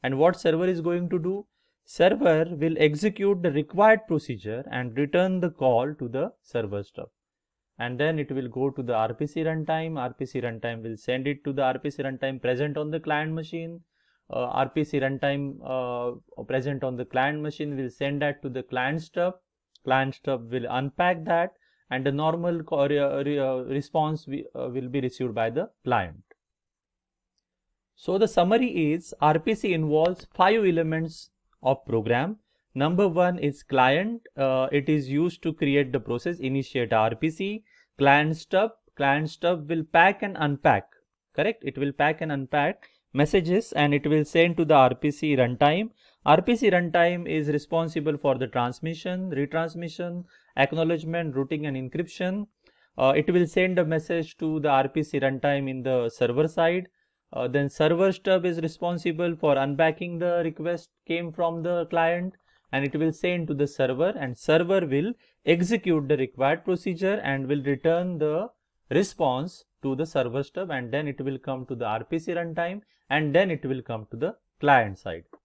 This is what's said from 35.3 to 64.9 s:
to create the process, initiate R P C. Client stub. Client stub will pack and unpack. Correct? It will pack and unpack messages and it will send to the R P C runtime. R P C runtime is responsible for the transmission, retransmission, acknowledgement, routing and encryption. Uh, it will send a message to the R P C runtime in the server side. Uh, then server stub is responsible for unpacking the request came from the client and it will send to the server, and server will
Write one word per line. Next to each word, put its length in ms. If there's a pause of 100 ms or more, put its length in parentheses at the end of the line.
to 100
create 380
the 80
process, 400
initiate 520
R 220
P 160
C. 340 (320)
Client 400
stub. 360 (240)
Client 340
stub 400
will 140
pack 380
and 160
unpack. 500 (460)
Correct? 300
It 140
will 140
pack 280
and 120
unpack 560 (260)
messages 580
and 220
it 120
will 200
send 320
to 80
the 80
R 200
P 160
C 260
runtime. 540 (360)
R 160
P 140
C 140
runtime 560
is 220
responsible 720
for 180
the 120
transmission, 840
retransmission, 920 (320)
acknowledgement, 800
routing 300
and 140
encryption. 680 (520)
Uh, 180
it 160
will 140
send 320
a 80
message 500
to 240
the 80
R 200
P 140
C 180
runtime 500
in 120
the 280
server 360
side. 420 (440)
Uh, 160
then 200
server 440
stub 320
is 160
responsible 760
for 220
unpacking 640
the 260
request 460 (140)
came 280
from 320
the 220
client 460 (380)
and 140
it 120
will 160
send 360
to 60
the 120
server, 520
and 180
server 500
will 260 (340)